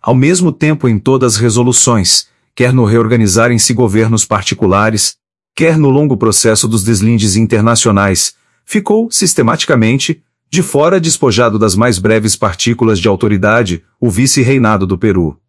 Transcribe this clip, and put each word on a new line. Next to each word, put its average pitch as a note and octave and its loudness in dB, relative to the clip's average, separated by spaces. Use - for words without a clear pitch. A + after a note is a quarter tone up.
Ao B2+ -2
mesmo D#3+ 0
tempo D3+ -2
em A2 0
todas B2+ 0
as G#2 -6
resoluções, A#2+ 0
quer B2 0
no B2+ 2
reorganizarem-se A2+ 2
governos A2 0
particulares, G#2 -2
quer D#3+ 0
no D3 2
longo C#3 2
processo G#2+ 0
dos G#2+ -2
deslindes G#2+ 0
internacionais, A2 0
ficou, A3 -2
sistematicamente, C3+ -2
de F3 -2
fora E3 0
despojado A#2+ 0
das G2+ 0
mais A2 2
breves G#2+ 0
partículas A2 -2
de G#2 -2
autoridade, G#2 0
o A#2+ 0
vice-reinado A#2 0
do F2+ -4
Peru. F2+ 0